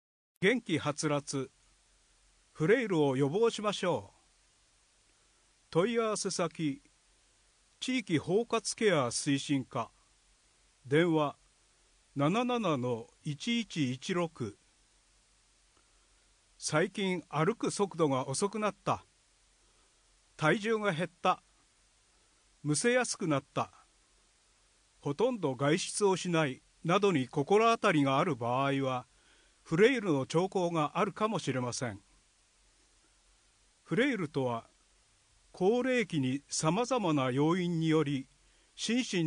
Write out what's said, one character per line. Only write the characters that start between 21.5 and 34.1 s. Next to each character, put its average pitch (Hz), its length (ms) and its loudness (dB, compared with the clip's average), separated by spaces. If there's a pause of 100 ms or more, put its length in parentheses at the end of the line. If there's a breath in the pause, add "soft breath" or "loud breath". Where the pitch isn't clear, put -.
む 147 140 0
せ 240 160 2
や 247 120 2
す - 140 -8
く 190 100 -4
な 143 120 0
っ - 40 -18 (100)
た。 117 180 -4 (1300)
ほ 143 140 -4
と 240 160 2
ん 247 80 -6
ど 143 160 -2
外 143 240 0
出 - 280 -4
を 190 100 4
し 180 140 -6
な 160 160 2
い 127 160 -8 (200)
な 175 160 2
ど 202 140 2
に 131 160 0
心 208 440 2
当 226 60 0
た 208 140 2
り 147 120 4
が 135 140 2
あ 160 60 4
る 160 120 -2
場 120 300 0
合 139 160 0
は、 127 240 -4 (560 soft breath)
フ - 140 -4
レ 240 200 6
イ 233 40 -2
ル 202 120 0
の 135 140 0
兆 180 220 0
候 175 220 0
が 160 280 -2
あ 190 60 2
る 196 80 -6
か 214 160 -2
も 214 100 -2
し 147 140 -4
れ 127 80 -2
ま 123 120 -4
せ 123 160 -6
ん。 101 140 -12 (1800)
フ - 120 -6
レ 262 180 2